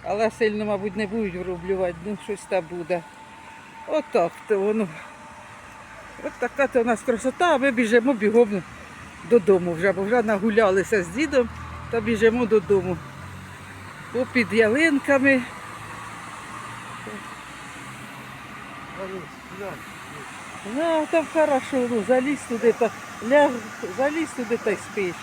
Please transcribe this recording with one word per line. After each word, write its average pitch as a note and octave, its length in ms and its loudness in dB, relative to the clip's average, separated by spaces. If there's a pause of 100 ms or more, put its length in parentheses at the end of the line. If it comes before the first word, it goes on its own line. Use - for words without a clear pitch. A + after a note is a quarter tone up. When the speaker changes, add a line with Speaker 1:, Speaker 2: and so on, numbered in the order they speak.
Speaker 1:
Але G#3+ 280 0
сильно, G#3+ 340 0
мабуть, G3+ 300 -2
не G#3 120 -2
будуть G3+ 280 -2
врублювати, F3+ 600 -2 (100)
ну, G#3 180 -4
щось G3+ 260 -8
та F#3 120 2
буде. E3+ 420 -4 (840)
Отак-то G#3+ 720 0
воно. G#3+ 280 2 (1400)
От C#4+ 160 -6
така B3+ 280 0
то B3 140 2
у - 20 2
нас A#3 180 2
красота, C4 540 2
а - 20 2
ми C4+ 140 4
біжимо A3+ 420 4
бігом G#3 500 4 (680)
додому F#3 440 6
вже, F3+ 180 2
бо F#3 120 0
вже A3+ 200 2
нагулялися G#3 800 4
з E3+ 40 -4
дідом B3+ 420 2 (420)
та A#3 100 0
біжимо A3+ 440 4
додому. F#3+ 520 2 (1160)
Попід A#3 400 0
ялинками. C4+ 880 4 (3500)
Speaker 2:
А F#3+ 40 -6 (100)
ну, F#3 80 -10 (360)
глянь. F#3+ 160 -10 (1000)
Speaker 1:
Ну, D#4 360 2
там D#4+ 220 4
хорошо, C#4 560 2
ну, A3+ 180 0
залізь B3+ 420 2
туди A3+ 240 4
та A3 160 2 (400)
ляг, C#4+ 220 8 (460)
залізь D4+ 320 0
туди A#3 280 -4
та A3 140 0
й F#3 40 0
спиш. F3+ 480 -6